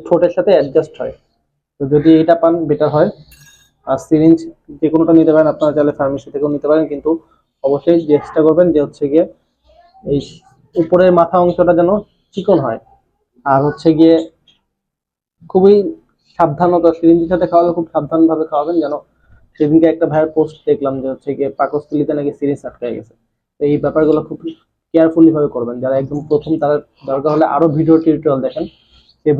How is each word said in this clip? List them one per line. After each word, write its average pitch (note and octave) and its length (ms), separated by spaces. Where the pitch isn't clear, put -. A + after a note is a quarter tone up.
ঠোঁটের E3+ 300
সাথে F#3 200
অ্যাডজাস্ট D3+ 440
হয়। A#2+ 140
তো C#3+ 40
যদি D3 160
এটা E3 200
পান E3 120
বেটার D3+ 260
হয়। F3 140
আর C3 100
সিরিঞ্জ D#3+ 300
যে D#3 140
কোনোটা E3 260
নিতে D#3+ 140
পারেন, D#3 200
আপনারা D3+ 240
চাইলে D3 220
ফার্মেসি C#3 340
থেকেও C#3+ 220
নিতে C#3+ 160
পারেন, D#3 200
কিন্তু C#3+ 180
অবশ্যই E3 320
চেষ্টা D3 340
করবেন D#3+ 280
যে D3+ 120
হচ্ছে - 260
গিয়ে E3 140
এই C#3+ 80
উপরের F3+ 380
মাথা E3+ 240
অংশটা F3 360
যেন E3+ 100
চিকন F#3 300
হয়। A2+ 160
আর C3+ 220
হচ্ছে D3 300
গিয়ে E3 180
খুবই G3 240
সাবধানতা, E3+ 640
সিরিঞ্জের E3+ 360
সাথে F3+ 180
খাওয়ালে E3+ 260
খুব E3 160
সাবধানভাবে D#3+ 580
খাওয়াবেন। D3+ 320
যেন C#3+ 100
সেদিনকে D#3 380
একটা E3 180
ভাইয়ের D#3 240
পোস্ট D3+ 200
দেখলাম C#3 320
যে C3 120
হচ্ছে C3 240
গিয়ে C3+ 120
পাকস্থলীতে D3 580
নাকি C#3+ 220
সিরিঞ্জ C#3+ 280
আটকে A#2+ 280
গেছে। - 180
তো - 120
এই D3 140
ব্যাপারগুলো D#3 440
খুব - 100
কেয়ারফুলি D#3+ 440
ভাবে D3 200
করবেন। A#2+ 280
যারা C3 180
একদম C#3 180
প্রথম, D#3 220
তারা D3 140
দরকার C#3 240
হলে D#3 120
আরো E3 120
ভিডিও D#3+ 260
টিউটোরিয়াল D3 420
দেখেন, D#3 200
সেই D3+ 180